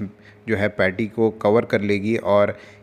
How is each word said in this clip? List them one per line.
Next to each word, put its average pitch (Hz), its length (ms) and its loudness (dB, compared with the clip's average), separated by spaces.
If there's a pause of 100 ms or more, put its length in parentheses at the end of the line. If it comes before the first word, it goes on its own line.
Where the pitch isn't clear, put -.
(480)
जो 110 80 -2
है 101 120 0
पैटी 95 380 -2
को 110 240 0
कवर 110 340 2
कर 110 160 -2
लेगी 104 360 -2
और 101 420 0 (240)